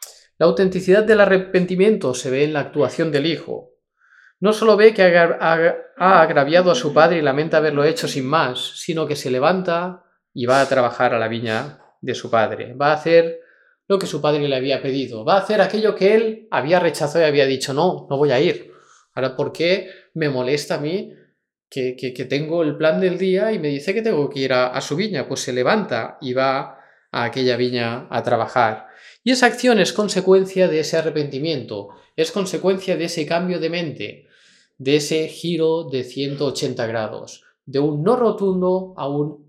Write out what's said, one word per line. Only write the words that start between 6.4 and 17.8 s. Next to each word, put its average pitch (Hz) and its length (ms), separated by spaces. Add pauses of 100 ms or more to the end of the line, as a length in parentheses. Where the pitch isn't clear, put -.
a - 20
su - 180
padre 170 260
y 156 40
lamenta 151 360
haberlo 147 260
hecho 156 240
sin 135 180
más, 135 540
sino 160 260
que 139 80
se 139 160
levanta 175 720 (320)
y 120 120
va 131 140
a 135 80
trabajar 123 460
a 117 60
la 113 80
viña 117 500 (220)
de 123 160
su - 120
padre. 107 460
Va 139 140
a 151 60
hacer 165 440 (480)
lo 196 140
que - 80
su 151 120
padre 147 280
le 139 80
había 131 260
pedido. 127 420
Va 170 100
a 196 60
hacer 196 200
aquello 214 340
que 196 200
él 220 360
había 156 300
rechazado 160 440
y 156 40
había 143 180
dicho, 135 260
"No, 147 380